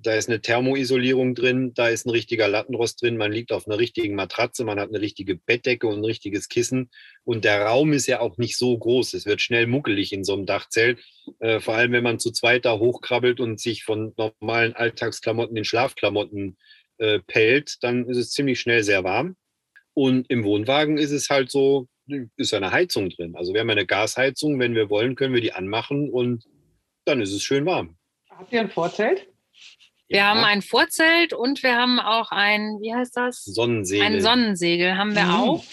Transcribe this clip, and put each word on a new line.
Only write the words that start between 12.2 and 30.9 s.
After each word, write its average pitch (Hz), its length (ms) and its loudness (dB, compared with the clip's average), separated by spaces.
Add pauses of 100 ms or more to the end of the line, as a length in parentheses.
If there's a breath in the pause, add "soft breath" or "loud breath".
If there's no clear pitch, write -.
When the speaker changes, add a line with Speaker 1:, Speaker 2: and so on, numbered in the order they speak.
Speaker 1:
zweit 120 340 0
da 117 120 2
hochkrabbelt 120 600 0
und 113 200 -4
sich 113 240 -4
von 110 320 -4
normalen 113 600 -2
Alltagsklamotten 113 840 -2
in 104 80 -4
Schlafklamotten, 104 880 -2 (440 soft breath)
äh, 107 260 2
pellt, 117 560 2
dann 123 260 -2
ist 123 100 -2
es 117 120 -2
ziemlich 139 300 -2
schnell 117 240 2
sehr 98 200 2
warm. 123 340 -2 (580 soft breath)
Und 127 340 2
im 120 140 0
Wohnwagen 135 560 2
ist 143 120 0
es 143 200 -2
halt 139 180 2
so, 139 380 2 (500)
ist - 140 -2
ja 107 60 0
eine 95 140 -2
Heizung 123 400 0
drin. 85 240 -10
Also 90 180 -6
wir 107 80 2
haben 117 60 0
ja 110 80 2
eine 101 100 0
Gasheizung, 127 760 0
wenn 117 140 0
wir 110 160 2
wollen, 113 260 0
können 131 180 0
wir 120 80 2
die 110 120 -2
anmachen 117 560 -4
und 120 340 -2 (640)
dann 143 160 2
ist 98 100 -4
es 101 120 -4
schön 139 240 0
warm. 107 300 -4 (340)
Speaker 2:
Habt - 200 -18
ihr 240 100 0
ein 202 80 -2
Vorzelt? 208 580 -2 (800 loud breath)
Speaker 3:
Wir 190 120 0
Speaker 1:
Ja. 202 100 6
Speaker 3:
haben 226 140 4
ein 208 200 2
Vorzelt 330 720 2